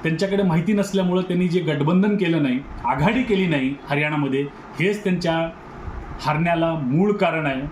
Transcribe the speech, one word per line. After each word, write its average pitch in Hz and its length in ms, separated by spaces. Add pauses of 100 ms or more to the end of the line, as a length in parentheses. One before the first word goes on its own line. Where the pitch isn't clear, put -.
त्यांच्याकडे 190 400
माहिती 175 300
नसल्यामुळं 190 480
त्यांनी 180 260
जे 175 120
गठबंधन 170 580
केलं 165 260
नाही, 127 160 (260)
आघाडी 170 380
केली 190 240
नाही 139 280 (140)
हरियाणामध्ये, 143 520 (380)
हेच 202 240
त्यांच्या 170 460 (720)
हारण्याला 165 520
मूळ 156 380
कारण 165 340
आहे. 131 160 (100)